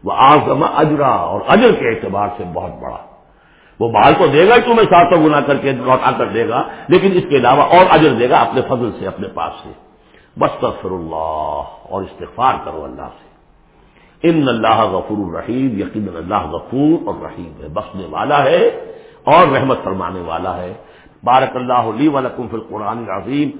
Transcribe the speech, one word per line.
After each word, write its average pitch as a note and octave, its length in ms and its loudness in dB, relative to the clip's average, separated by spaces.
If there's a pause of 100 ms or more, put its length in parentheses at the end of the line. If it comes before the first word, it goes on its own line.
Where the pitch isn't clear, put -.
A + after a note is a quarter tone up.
وَأَعْظَمَ C3+ 600 2 (140)
أَجْرًا، D3 280 2
اور F#2+ 400 -2
اجر G#3+ 240 6
کے C3 160 -2
اعتبار G2+ 480 -4
سے F#2+ 160 -10
بہت F2+ 180 -8 (120)
بڑا۔ A#1+ 160 -12 (800)
وہ A#2 120 0
مال A2+ 260 6
تو F3+ 80 4
دے D3+ 220 6
گا A#3+ 80 6
تمہیں A3+ 340 2
ساتوں E3+ 340 6
گنا D3+ 160 4
کر C#3+ 160 0
کے، C3+ 160 -2
لوٹا B2+ 460 0
کر A#2+ 80 0
دے G#2 220 -2
گا، A#2+ 140 -2 (260)
لیکن F3+ 240 4
اس F3+ 160 0
کے C#3+ 80 2
علاوہ C3 260 4
اور E3+ 280 6
اجر D3+ 240 6
دے A#2+ 160 0
گا D#3+ 60 4
اپنے A#2+ 320 2
فضل A#2+ 300 -2
سے، F#2+ 80 -10
اپنے F#2+ 220 -10
پاس E2 240 -8 (100)
سے۔ D2+ 60 -20 (720)
وَاسْتَغْفِرُوا G#2 580 -4
اللَّهَ، D#2+ 640 -6 (200)
اور F#2+ 200 -8
استغفار A2+ 520 -4 (100)
کرو D2+ 200 -10
اللہ C2+ 180 -14
سے۔ - 240 -18 (1000)
إِنَّ D3+ 200 2
اللَّهَ A2+ 340 2 (100)
غَفُورٌ F#2+ 420 -4
رَحِيمٌ، A2+ 520 -4
یقیناً G2 300 -8
اللہ F2 340 -4
غفور C3 560 -2
اور G2 160 -6
رحیم D#2+ 300 -14 (100)
ہے، E2 60 -14
بخشنے F#2+ 420 -10
والا C#3 340 0
ہے F#3 480 0 (320)
اور E3 240 6
رحمت C3 360 0
فرمانے F#2 360 -6
والا F2 360 -6
ہے۔ F2+ 180 -10 (500)
بارک B2+ 320 2
اللہ B2 400 0
لی D3 120 2
و C#3 120 0
لکم A#2+ 280 -6
فی A2+ 80 -8
القرآن G#2+ 420 -8
العظیم A#2 600 -4